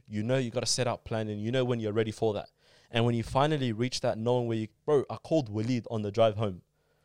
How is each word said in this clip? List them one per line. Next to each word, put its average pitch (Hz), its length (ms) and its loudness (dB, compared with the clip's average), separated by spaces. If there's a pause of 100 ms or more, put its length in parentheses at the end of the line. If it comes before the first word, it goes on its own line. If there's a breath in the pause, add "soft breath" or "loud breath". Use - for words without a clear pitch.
you 104 160 -4
know 123 140 2
you 123 120 0
gotta 113 160 -4
set 123 220 0
up 113 160 -4
plan 110 240 -4
and 104 140 -6
you 110 100 -2
know 131 140 2
when 123 160 0
you're 107 100 -2
ready 110 200 0
for 110 240 0
that. - 140 -8 (400 soft breath)
And 117 160 2
when 120 100 2
you 113 80 0
finally 135 500 2
reach 120 260 -2
that 113 180 0
knowing 120 300 0
where 113 120 -2
you, 110 100 -6 (160)
bro, 143 240 4
I 110 80 -8
called 147 360 0
Waleed 113 380 0
on 110 120 -2
the 101 80 -2
drive 110 260 4
home. 101 240 -2 (440)